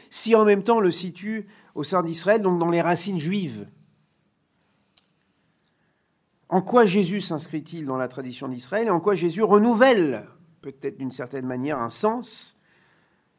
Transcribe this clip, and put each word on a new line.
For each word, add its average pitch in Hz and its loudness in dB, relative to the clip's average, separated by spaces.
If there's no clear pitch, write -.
si - 2
en 214 6
même 202 4
temps 233 2
on - 2
le 185 4
situe 202 -6
au 151 -6
sein - 0
d'Israël, 180 0
donc 180 2
dans 170 0
les 170 2
racines 180 0
juives ? 147 -4
En 185 2
quoi 226 4
Jésus 175 0
s'inscrit-il 156 -8
dans 131 -4
la 127 -2
tradition 127 -12
d'Israël 127 -4
et 220 0
en 170 2
quoi 202 0
Jésus 170 -2
renouvelle, 208 4
peut-être 135 -12
d'une 131 -6
certaine 127 -10
manière, 131 -4
un 117 -4
sens ? - -6